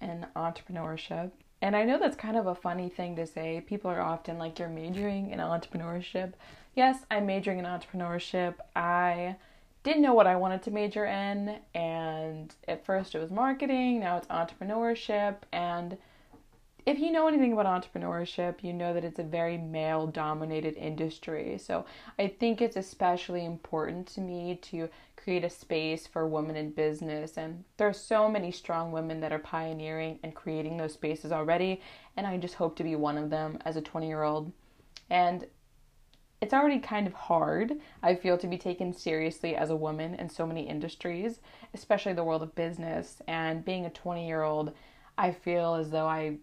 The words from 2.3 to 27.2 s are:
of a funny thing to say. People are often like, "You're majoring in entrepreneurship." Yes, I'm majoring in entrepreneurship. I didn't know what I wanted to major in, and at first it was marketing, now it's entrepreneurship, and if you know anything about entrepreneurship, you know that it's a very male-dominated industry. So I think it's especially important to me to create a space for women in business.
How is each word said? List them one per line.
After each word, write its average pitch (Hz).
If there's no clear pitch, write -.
of 208
a 180
funny 180
thing 175
to 165
say. 160
People 202
are 175
often 165
like, 165
"You're 170
majoring 196
in -
entrepreneurship." 170
Yes, 262
I'm 208
majoring 190
in 175
entrepreneurship. 175
I 175
didn't 302
know 269
what 208
I 180
wanted 190
to 220
major 208
in, 202
and 160
at -
first 190
it 156
was 160
marketing, 254
now 175
it's 175
entrepreneurship, 208
and 175
if 285
you 330
know 320
anything 269
about 214
entrepreneurship, 175
you 175
know 175
that 170
it's 165
a 170
very 170
male-dominated 160
industry. 156
So -
I 202
think 226
it's 226
especially 175
important 170
to -
me 175
to 165
create 180
a 175
space 160
for 160
women 156
in 151
business. 151